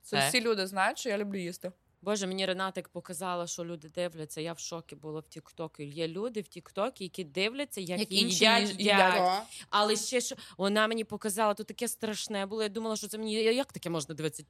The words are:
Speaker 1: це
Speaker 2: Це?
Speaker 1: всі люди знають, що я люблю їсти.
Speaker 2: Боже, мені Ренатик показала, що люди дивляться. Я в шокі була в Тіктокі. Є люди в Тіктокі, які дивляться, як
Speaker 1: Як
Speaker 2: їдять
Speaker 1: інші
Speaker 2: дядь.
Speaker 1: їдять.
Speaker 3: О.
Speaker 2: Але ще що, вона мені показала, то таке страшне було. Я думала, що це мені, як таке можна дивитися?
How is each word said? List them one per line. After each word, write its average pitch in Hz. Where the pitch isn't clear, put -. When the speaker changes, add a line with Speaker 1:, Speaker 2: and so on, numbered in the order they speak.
Speaker 1:
це -
Speaker 2:
Це? 139
Speaker 1:
всі 247
люди 220
знають, 196
що -
я 202
люблю 202
їсти. 180
Speaker 2:
Боже, 196
мені 190
Ренатик 185
показала, 175
що 170
люди 165
дивляться. 165
Я 165
в 160
шокі 165
була 156
в 151
Тіктокі. -
Є 156
люди 214
в -
Тіктокі, 202
які 180
дивляться, 208
як 180
Speaker 1:
Як 208
Speaker 2:
їдять 202
Speaker 1:
інші 180
Speaker 2:
дядь. 208
Speaker 1:
їдять. 190
Speaker 3:
О. 185
Speaker 2:
Але 214
ще 240
що, 247
вона 208
мені 226
показала, 214
то 214
таке 220
страшне 208
було. 220
Я 214
думала, 220
що 208
це 214
мені, 220
як 226
таке 170
можна 160
дивитися? 151